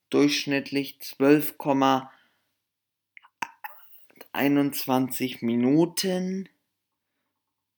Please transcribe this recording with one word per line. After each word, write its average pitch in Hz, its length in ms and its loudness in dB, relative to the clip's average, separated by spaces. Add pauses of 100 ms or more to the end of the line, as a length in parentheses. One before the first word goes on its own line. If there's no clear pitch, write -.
(120)
durchschnittlich 139 880 -2
zwölf 147 580 2
Komma 135 540 0 (2250)
einundzwanzig 131 1080 0
Minuten, 170 1080 0 (1300)